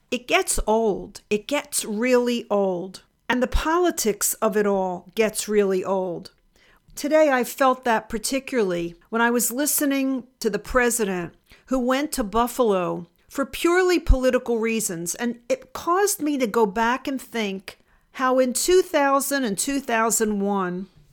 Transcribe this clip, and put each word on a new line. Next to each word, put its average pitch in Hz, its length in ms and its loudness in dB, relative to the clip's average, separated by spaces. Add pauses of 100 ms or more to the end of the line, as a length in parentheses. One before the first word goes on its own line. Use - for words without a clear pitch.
It 240 160 -4
gets 370 400 0
old. 214 540 0 (100)
It 208 180 -2
gets - 360 -4
really 240 640 0
old. 190 540 -2 (240)
And 247 160 0
the 240 40 2
politics 320 880 0
of 214 200 0
it 208 100 2
all 190 500 -2
gets 214 340 -2
really 196 340 2
old. 185 480 -4 (640)
Today 311 340 4
I 254 140 2
felt 262 400 0
that 220 240 0
particularly 214 880 -4 (140)
when 226 120 0
I 233 80 4
was 240 220 0
listening 269 760 0 (120)
to 226 100 -2
the 202 100 -2
president 208 720 0 (320)
who 262 120 -2
went 262 360 0
to 262 100 -2
Buffalo 190 840 0 (200)
for 277 180 -4
purely 349 540 2
political 254 600 2
reasons. 202 560 -4
And 240 240 -4 (100)
it - 240 -6
caused 370 480 0
me 294 160 -2
to 254 100 0
go 226 180 2
back 233 400 -2
and 269 160 -4
think 202 580 -8 (340)
how 262 260 2
in 254 140 2
two 370 280 4
thousand 277 640 2
and 202 140 -2
two 277 240 -2
thousand 220 580 0
one, 190 480 -2 (260)